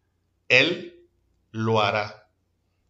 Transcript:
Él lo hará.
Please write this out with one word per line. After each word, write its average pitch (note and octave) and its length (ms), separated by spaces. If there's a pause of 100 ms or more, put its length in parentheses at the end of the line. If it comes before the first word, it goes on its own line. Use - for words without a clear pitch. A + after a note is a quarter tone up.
(500)
Él C#3+ 580 (440)
lo A2 280
hará. G#2 500 (600)